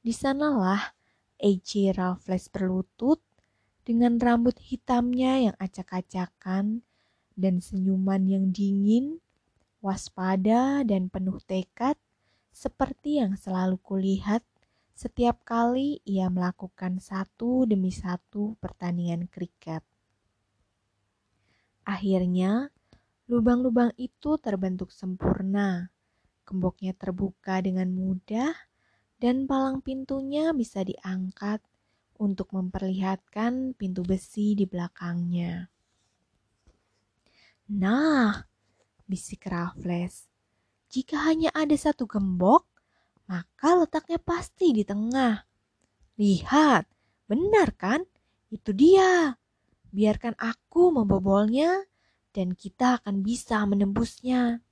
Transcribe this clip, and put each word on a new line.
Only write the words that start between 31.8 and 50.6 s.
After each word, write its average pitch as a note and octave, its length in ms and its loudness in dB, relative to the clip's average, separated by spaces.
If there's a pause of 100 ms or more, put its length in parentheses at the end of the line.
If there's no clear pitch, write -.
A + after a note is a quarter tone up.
untuk G3 320 -2
memperlihatkan F#3+ 1300 -4
pintu F#3 240 -6
besi G3+ 560 -2
di G3 80 2
belakangnya. F3 1040 -6 (2000)
"Nah," A3+ 640 2 (720)
bisik - 400 -10
Raffles, F3 800 -8 (640)
"jika C#4+ 400 -4
hanya D#4+ 240 0
ada D4+ 240 0
satu C4 320 -2
gembok, G3 560 4 (640)
maka G3 480 0
letaknya E4 400 0
pasti E4+ 560 -2
di G#3+ 160 0
tengah. A3+ 560 0 (720)
Lihat, G#3 720 4 (400)
benar G4 480 2
kan? C4+ 320 -2 (400)
Itu A3 240 -8
dia. E4+ 640 6 (560)
Biarkan G#3+ 480 0
aku D#4+ 560 2